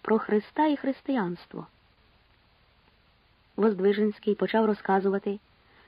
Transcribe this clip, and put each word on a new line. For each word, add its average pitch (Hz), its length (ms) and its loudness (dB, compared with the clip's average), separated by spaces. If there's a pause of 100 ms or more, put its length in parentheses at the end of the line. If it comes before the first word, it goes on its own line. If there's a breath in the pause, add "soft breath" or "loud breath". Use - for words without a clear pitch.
про 220 180 2
Христа 214 460 -2
і 294 120 0
християнство". 214 920 -6 (1900)
Воздвиженський 208 800 0
почав 220 300 0
розказувати, 196 760 -2 (480 soft breath)